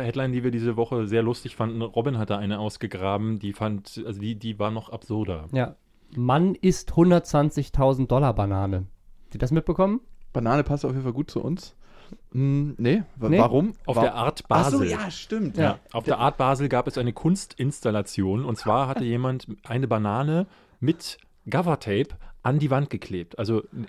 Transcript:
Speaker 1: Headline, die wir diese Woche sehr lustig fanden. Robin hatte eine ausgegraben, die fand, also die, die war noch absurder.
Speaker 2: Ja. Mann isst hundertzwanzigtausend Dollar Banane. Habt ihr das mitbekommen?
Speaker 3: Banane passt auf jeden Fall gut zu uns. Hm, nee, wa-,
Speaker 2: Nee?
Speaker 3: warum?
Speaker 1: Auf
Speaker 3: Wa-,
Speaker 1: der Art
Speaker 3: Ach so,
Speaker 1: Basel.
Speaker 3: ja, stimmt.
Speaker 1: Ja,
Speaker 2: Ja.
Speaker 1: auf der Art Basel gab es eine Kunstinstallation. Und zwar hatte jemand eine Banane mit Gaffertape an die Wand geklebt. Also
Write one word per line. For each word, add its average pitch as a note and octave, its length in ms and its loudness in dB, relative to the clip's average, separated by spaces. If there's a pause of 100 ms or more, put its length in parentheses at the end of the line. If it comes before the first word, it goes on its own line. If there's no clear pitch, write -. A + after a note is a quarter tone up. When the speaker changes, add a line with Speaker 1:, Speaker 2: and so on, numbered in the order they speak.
Speaker 1:
Headline, C3 280 -2
die B2 120 -2
wir B2+ 80 0
diese A#2 240 0
Woche A2+ 320 0
sehr A2+ 160 2
lustig A2+ 320 -4
fanden. A2+ 260 -4
Robin A#2 360 -2
hatte G#2 200 -2
eine G2+ 220 -2
ausgegraben, G#2 800 -2
die G2+ 120 -6
fand, G#2+ 540 -6
also G2+ 140 -8
die, A2 160 -6
die G#2+ 240 -8
war G#2+ 100 0
noch A2 200 -8
absurder. G2 600 -6
Speaker 2:
Ja. C3 220 -2 (420)
Mann C#3 380 2
isst - 400 0
hundertzwanzigtausend D3 1160 4
Dollar C3 220 4
Banane. G2 520 0 (380)
Habt - 100 -16
ihr A#2+ 60 -8
das B2+ 100 0
mitbekommen? F3+ 500 2 (320)
Speaker 3:
Banane B2 300 2
passt C#3+ 220 -2
auf C3 80 0
jeden C3+ 100 -2
Fall B2 100 -2
gut C#3 200 -4
zu - 100 -4
uns. D#3+ 320 -6 (580)
Hm, C#3 460 0
nee, C#3 240 4 (140)
wa-, A2 120 -2
Speaker 2:
Nee? E3+ 120 6
Speaker 3:
warum? E3+ 320 4 (140)
Speaker 1:
Auf C3 100 0
Speaker 3:
Wa-, A#2 60 4
Speaker 1:
der B2 120 2
Art A#2+ 340 -2
Speaker 3:
Ach C#3+ 220 4
so, C#4 80 2
Speaker 1:
Basel. F2 140 0
Speaker 3:
ja, F3 180 -4
stimmt. G3 460 -4
Speaker 1:
Ja, E3 80 2
Speaker 2:
Ja. G#2 140 0 (140)
Speaker 1:
auf A2+ 120 -4
der C3 140 0
Art C#3 180 2
Basel C3+ 320 2
gab B2 180 2
es C3+ 100 -6
eine B2 160 0 (560)
Kunstinstallation. G#2+ 760 0
Und A2 140 -4
zwar B2+ 300 2
hatte C3+ 160 -2
jemand B2+ 420 -2 (200)
eine B2 220 -2
Banane B2 580 0 (340)
mit - 380 -2 (300)
Gaffertape C#3+ 600 0 (340)
an C3 160 2
die C#3+ 120 0
Wand C#3 200 0
geklebt. - 480 -8
Also A2 240 0 (260)